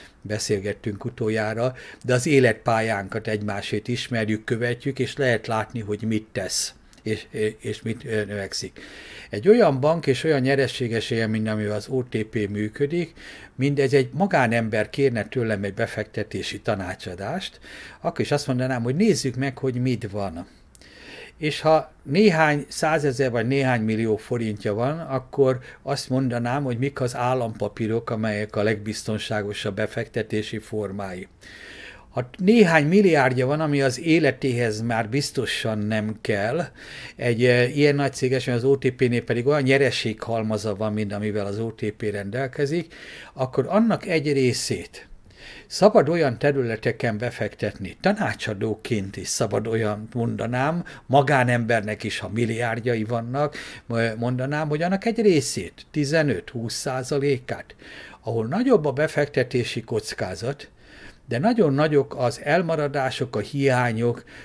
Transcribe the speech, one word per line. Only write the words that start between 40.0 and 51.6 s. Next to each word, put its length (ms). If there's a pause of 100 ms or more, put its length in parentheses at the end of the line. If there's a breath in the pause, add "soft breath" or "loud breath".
van, 180
mint 200
amivel 340
az 120
O 120
T 200
P 120
rendelkezik, 920 (380 loud breath)
akkor 360
annak 380
egy 260
részét 760 (580 loud breath)
szabad 420
olyan 300
területeken 800
befektetni, 800
tanácsadóként 1160
is 120
szabad 380
olyan, 480
mondanám, 720 (220 loud breath)
magánembernek 960